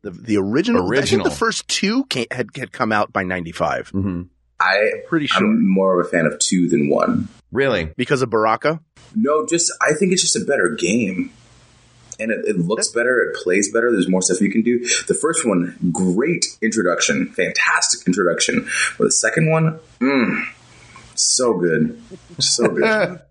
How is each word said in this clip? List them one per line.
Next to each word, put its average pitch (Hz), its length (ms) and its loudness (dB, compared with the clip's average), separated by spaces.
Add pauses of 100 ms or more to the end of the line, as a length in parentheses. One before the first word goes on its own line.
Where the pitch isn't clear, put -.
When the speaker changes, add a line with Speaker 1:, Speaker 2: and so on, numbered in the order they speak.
Speaker 1:
The, 101 100 -10
the 101 260 -2
original. 117 520 2
Speaker 2:
Original. 139 320 2
Speaker 1:
I - 80 -6
think - 40 -4
the - 60 -12
first 226 300 -2
two 233 360 0
came, 117 240 -4
had, 120 280 -4
had 127 160 -10
come 113 180 0
out 104 220 0
by 98 100 0
ninety-five. 85 720 -4
Speaker 2:
Mm-hmm. 92 300 -4 (360)
Speaker 3:
I, 95 180 2 (300)
Speaker 1:
Pretty 151 200 0
sure. 98 200 2
Speaker 3:
I'm 113 180 2
more 95 360 4
of 85 40 0
a - 40 -12
fan 82 160 0
of 73 140 0
two 87 280 2
than 73 220 2
one. - 400 0 (240)
Speaker 2:
Really? 113 320 0 (100)
Speaker 1:
Because 127 260 0
of 123 80 -2
Baraka? 113 520 0 (340)
Speaker 3:
No, 139 300 2
just, - 260 -2 (100)
I 143 120 2
think 185 180 2
it's 185 100 2
just - 140 0
a 95 100 -2
better 92 320 0
game. 95 540 0 (880)
And 113 120 -4
it, 101 140 -2
it 104 140 0
looks 87 280 -2
Speaker 1:
That's - 80 -10
Speaker 3:
better. 120 240 2
It 92 220 -2
plays 95 300 2
better. 117 220 2
There's 90 160 0
more 92 120 2
stuff 92 200 0
you 98 100 2
can 113 100 0
do. 120 180 2 (280)
The - 60 0
first 156 340 -2
one, 90 300 0 (160)
great 92 520 0 (160)
introduction, 87 680 0
fantastic - 760 -2
introduction. 87 640 0 (300)
But 110 80 2
the 107 80 2
second 156 360 2
one, 160 300 2 (220)
mm, 247 420 0 (720)
so - 420 0
good. 80 440 0 (380)
So - 280 0
good. 208 640 0